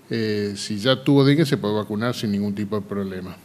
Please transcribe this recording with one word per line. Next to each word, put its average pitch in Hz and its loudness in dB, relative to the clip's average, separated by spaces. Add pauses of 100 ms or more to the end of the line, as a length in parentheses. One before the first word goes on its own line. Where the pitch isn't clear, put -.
eh, 107 -2
si 101 -6
ya 131 2
tuvo 139 6
dengue, 143 4
se 135 0
puede 104 -2
vacunar 107 -2
sin 107 -4
ningún 101 0
tipo 104 -4
de 101 -2
problema. 95 -8